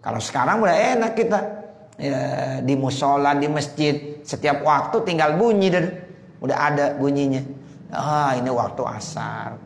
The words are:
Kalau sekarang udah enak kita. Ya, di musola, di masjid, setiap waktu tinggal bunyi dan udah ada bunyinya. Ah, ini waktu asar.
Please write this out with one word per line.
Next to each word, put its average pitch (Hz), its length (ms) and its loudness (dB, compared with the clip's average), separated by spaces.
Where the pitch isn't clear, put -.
Kalau 113 160 -4
sekarang 160 440 0
udah 175 120 4
enak 233 400 2
kita. 214 240 2
Ya, 139 260 -4
di 127 140 2
musola, 139 640 2
di 143 80 0
masjid, 147 800 -2
setiap 143 400 0
waktu 151 400 2
tinggal 160 320 2
bunyi 202 320 4
dan 180 240 2
udah 139 160 -2
ada 147 280 2
bunyinya. 139 480 0
Ah, 147 400 0
ini 123 160 -2
waktu 120 320 -2
asar. 110 840 -8